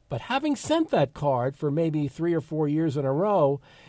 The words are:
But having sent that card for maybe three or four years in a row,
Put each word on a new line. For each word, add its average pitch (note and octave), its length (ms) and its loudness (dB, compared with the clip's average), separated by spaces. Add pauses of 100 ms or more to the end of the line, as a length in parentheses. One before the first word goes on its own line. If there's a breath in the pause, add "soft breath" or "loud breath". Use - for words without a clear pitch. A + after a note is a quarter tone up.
But B2+ 120 -6
having C#4 340 -2
sent D#4+ 360 0
that D#3 240 2
card C3+ 420 0
for D3+ 140 -2
maybe D3+ 360 0
three E3+ 280 -2
or D#3 60 0
four D#3 260 -2
years D3+ 300 0
in C#3+ 60 -2
a C3+ 80 0
row, D#3 500 2 (280 loud breath)